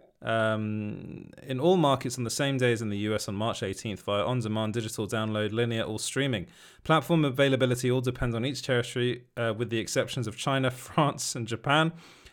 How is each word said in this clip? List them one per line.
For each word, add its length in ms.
um, 1080
in 160
all 180
markets 400
on 60
the 80
same 260
day 140
as 100
in 80
the 80
U 160
S 140
on 80
March 260
eighteenth 400
via 240
on-demand, 480
digital 340
download, 440
linear, 320
or 160
streaming. 480
Platform 400
availability 680
all 100
depends 340
on 80
each 200
territory, 640
uh, 180
with 140
the 80
exceptions 480
of 100
China, 360
<laughs> 160
France, 480
and 120
Japan, 460